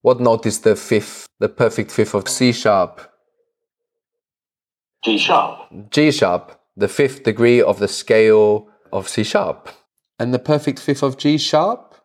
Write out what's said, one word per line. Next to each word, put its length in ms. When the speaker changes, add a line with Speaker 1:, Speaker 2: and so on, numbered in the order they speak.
Speaker 1:
What 160
note 280
is 140
the 160
fifth, 520
the 100
perfect 400
fifth 240
of 120
C 260
sharp? 600
Speaker 2:
G 140
sharp. 720
Speaker 1:
G 200
sharp, 480
the 140
fifth 340
degree 380
of 180
the 80
scale 840
of 160
C 120
sharp. 460
And 140
the 60
perfect 400
fifth 240
of 160
G 180
sharp? 680